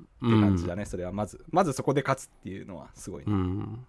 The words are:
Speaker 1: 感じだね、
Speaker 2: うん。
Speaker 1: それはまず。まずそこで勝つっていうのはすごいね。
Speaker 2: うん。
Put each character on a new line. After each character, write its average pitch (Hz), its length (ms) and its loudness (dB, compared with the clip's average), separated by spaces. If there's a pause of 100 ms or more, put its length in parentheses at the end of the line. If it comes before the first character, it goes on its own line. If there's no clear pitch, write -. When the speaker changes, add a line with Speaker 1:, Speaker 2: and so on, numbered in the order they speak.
(220)
Speaker 1:
感 107 360 6
じ 87 100 0
だ 85 80 -4
ね、 101 60 -6
Speaker 2:
う - 20 -4
ん。 - 40 -8
Speaker 1:
そ 95 100 -8
れ 87 80 -4
は 90 60 -6
ま 101 140 -4
ず。 - 260 -14
ま 180 120 4
ず 147 100 0
そ 131 100 -6
こ 139 100 2
で 143 80 2
勝 135 200 -2
つ - 40 -14
っ - 40 -20 (140)
て - 60 -10
い 95 120 -10
う - 40 -14
の 87 120 -12
は - 180 -16
す - 140 -14
ご 78 120 -8
い - 40 -8
ね。 107 60 0
Speaker 2:
う 101 40 2
ん。 104 540 -4